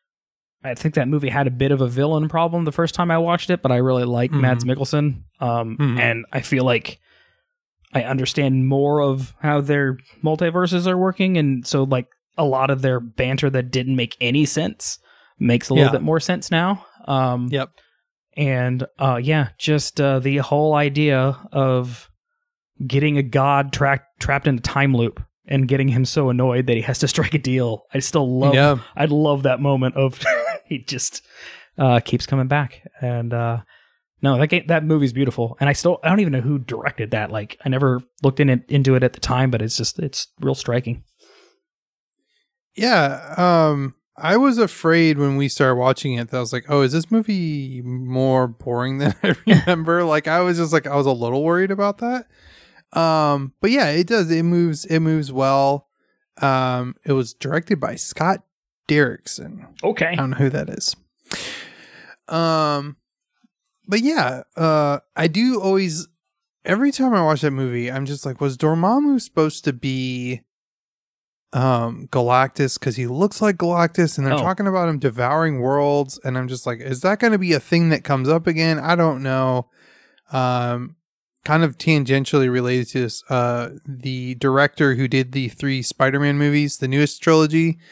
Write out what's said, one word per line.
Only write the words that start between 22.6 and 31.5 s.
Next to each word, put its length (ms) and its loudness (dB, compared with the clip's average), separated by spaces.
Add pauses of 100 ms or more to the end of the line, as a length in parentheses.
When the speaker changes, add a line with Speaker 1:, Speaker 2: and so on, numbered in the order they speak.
Speaker 1:
getting 320 0
a 40 2
god 480 2
tra-, 320 0 (160)
trapped 280 -2
in 100 2
a 40 -10
time 340 0
loop 260 -2 (260)
and 200 0
getting 220 0
him 160 2
so 240 0
annoyed 360 0
that 100 2
he 60 0
has 180 -4
to 80 0
<laughs> 80 -4
strike 200 0
a 40 0
deal. 440 -2 (100)
I 60 -2
still 400 0
love, 160 4
Speaker 2:
Yeah. 220 6 (180)
Speaker 1:
I 100 0
love 380 2
that 180 0
moment 340 0
of 240 0 (260)
<laughs> 220 -8
he 120 -8
just, 420 -8 (560)